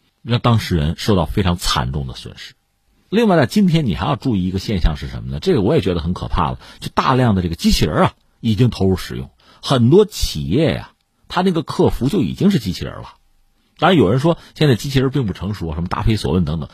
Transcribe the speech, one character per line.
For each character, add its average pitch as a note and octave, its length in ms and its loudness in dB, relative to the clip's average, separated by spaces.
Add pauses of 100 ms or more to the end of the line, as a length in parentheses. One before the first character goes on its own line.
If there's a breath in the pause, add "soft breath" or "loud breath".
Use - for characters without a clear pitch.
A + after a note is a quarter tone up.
(220)
让 A#2 180 -2
当 A#2 180 4
事 F#2 180 -2
人 D#2 200 0
受 G#2 200 0
到 E2 100 2
非 - 160 -2
常 F2 140 0
惨 C2 360 -2
重 C#2+ 140 -6
的 B1 80 -12
损 - 240 -18
失。 - 160 -20 (560)
另 A3 180 2
外， F3+ 80 4
在 C#3+ 100 4
今 G#3 200 2
天 D#3+ 200 2
你 F#2 80 -2
还 G2+ 120 -4
要 C#3+ 100 -2
注 A#2+ 200 -2
意 F2+ 100 0
一 F#2 40 -2
个 F#2+ 80 -2
现 F#2+ 220 -4
象 D#2 160 2
是 C#2 120 -10
什 C2 140 -10
么 B1 80 -10
呢？ C#2+ 100 -8
这 F#3 140 0
个 A2+ 80 0
我 A2+ 120 2
也 D3+ 60 2
觉 F#2 140 0
得 E2+ 60 -4
很 E2 120 -4
可 - 160 -8
怕 E2+ 220 0
了， C2 80 -8 (220 loud breath)
就 - 140 -10
大 D3+ 200 0
量 B2 200 4
的 F#2 80 0
这 F2 60 -2
个 E2 60 -6
机 G#3+ 180 0
器 - 120 0
人 D#2+ 100 0
儿 E3 100 2
啊， - 80 0 (280)
已 A2+ 140 0
经 A2+ 160 2
投 F#2+ 180 0
入 F#2 80 2
使 B1 200 -8
用。 B1+ 140 -10 (320 soft breath)
很 B2 280 2
多 G3 160 8
企 - 380 -6
业 B2 300 0
呀， A1 180 -12 (360)
它 F3+ 140 -4
那 F#3+ 80 2
个 D#3+ 120 0
客 C3+ 280 0
服 - 180 0
就 F#3+ 120 0
已 D#2+ 120 -2
经 D#3 180 2
是 G3 80 2
机 G#2+ 140 -4
器 - 120 -10
人 A1 100 -10
儿 - 60 -14
了。 - 140 -18 (680)
当 E3 120 4
然 F#3+ 40 4
有 G#2 140 6
人 B2 80 2
说 C3+ 200 0 (180 loud breath)
现 D#3 120 2
在 C3+ 60 6
机 C#3 160 -4
器 C3+ 80 0
人 C3 80 2
儿 C3 40 -2
并 C3+ 140 -2
不 F#2+ 80 -2
成 G2+ 220 -6
熟， E2 180 -6
什 D#2 100 -4
么 F2 40 -4
答 - 160 -4
非 G#2+ 140 2
所 - 160 -2
问 F2+ 120 2
等 D2+ 140 -4
等， C#2+ 160 -8